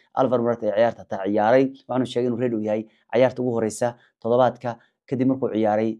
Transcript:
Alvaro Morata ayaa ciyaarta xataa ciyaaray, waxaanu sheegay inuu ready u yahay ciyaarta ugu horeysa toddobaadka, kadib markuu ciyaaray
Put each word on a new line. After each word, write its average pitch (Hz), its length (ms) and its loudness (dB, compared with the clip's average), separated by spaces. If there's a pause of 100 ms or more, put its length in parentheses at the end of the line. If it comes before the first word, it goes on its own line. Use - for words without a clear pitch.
(140)
Alvaro 123 280 0
Morata 117 240 -2
ayaa 104 100 -2
ciyaarta 113 280 2
xataa 98 220 -8
ciyaaray, 107 380 4 (240)
waxaanu 123 180 -2
sheegay 123 200 -2
inuu 120 140 -4
ready 120 160 -2
u 107 60 -4
yahay 107 200 -2 (320)
ciyaarta 123 280 2
ugu 123 120 -2
horeysa 113 400 -2 (280)
toddobaadka, 120 560 0 (280)
kadib 131 220 0
markuu 131 260 -2
ciyaaray 110 460 0